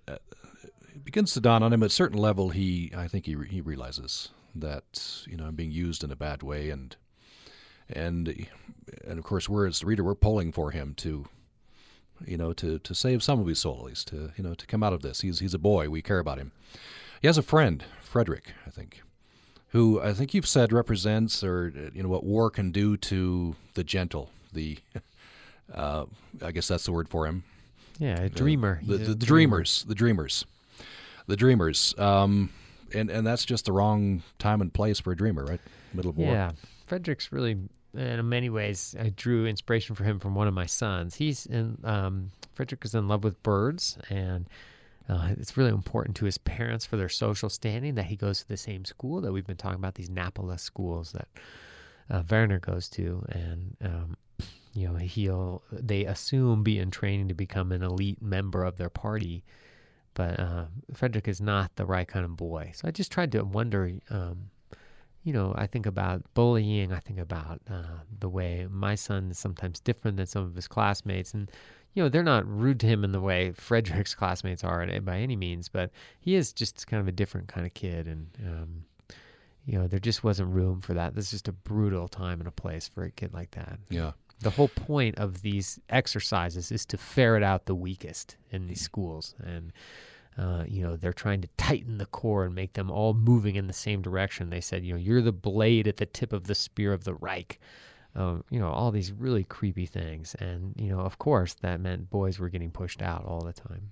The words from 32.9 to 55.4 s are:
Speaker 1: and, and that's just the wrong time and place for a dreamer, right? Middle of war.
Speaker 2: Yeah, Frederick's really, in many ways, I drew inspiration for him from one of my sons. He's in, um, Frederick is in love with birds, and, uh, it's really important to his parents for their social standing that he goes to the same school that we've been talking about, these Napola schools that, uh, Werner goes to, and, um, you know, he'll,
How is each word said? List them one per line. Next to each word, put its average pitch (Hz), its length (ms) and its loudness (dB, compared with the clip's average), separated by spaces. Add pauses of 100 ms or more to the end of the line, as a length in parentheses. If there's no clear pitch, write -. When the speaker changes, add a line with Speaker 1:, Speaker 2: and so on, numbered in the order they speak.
Speaker 1:
and, 107 160 0
and 110 160 0
that's 120 200 2
just 117 200 0
the 104 60 2
wrong 101 500 4 (180)
time 107 220 4
and 87 120 0
place 104 260 2
for 92 120 -2
a 87 60 0
dreamer, 87 280 2
right? 80 160 -4 (320)
Middle 90 180 0
of 76 60 -4
war. 147 140 4
Speaker 2:
Yeah, 95 200 2 (340)
Frederick's 175 460 -4
really, 120 260 0 (380)
in 120 340 -2
many 123 200 0
ways, 104 500 -4
I 110 100 0
drew 113 380 2
inspiration 110 480 0
for 98 80 -4
him 104 160 2
from 98 160 -2
one 104 120 4
of 98 60 2
my 90 120 0
sons. 87 500 -2
He's 151 300 -2
in, 113 380 -2
um, 95 460 0 (240)
Frederick 131 320 -6
is 107 80 -4
in 107 140 2
love 101 160 2
with 104 180 0
birds, 110 560 0 (120)
and, 92 380 -2 (600)
uh, 87 280 2
it's - 200 -10
really 131 140 6
important 104 460 -2
to 107 80 0
his 95 120 0
parents 117 480 -4
for 113 120 -2
their 95 120 -2
social 107 400 -2
standing 120 460 -4
that 101 100 -2
he 98 100 -6
goes 101 240 -2
to - 80 -10
the 104 100 -6
same 95 280 -10
school 160 360 -6
that 113 100 -2
we've 95 160 -2
been 95 100 -8
talking 92 220 -6
about, 95 160 -4
these 87 140 -10
Napola 90 500 -4
schools 85 540 -6
that, - 140 -8 (800)
uh, 90 200 0
Werner 107 300 4
goes 90 300 -4
to, 90 400 -4
and, 85 540 -6
um, 82 340 -4 (560)
you 95 140 -2
know, 87 80 -2
he'll, 92 640 -2 (100)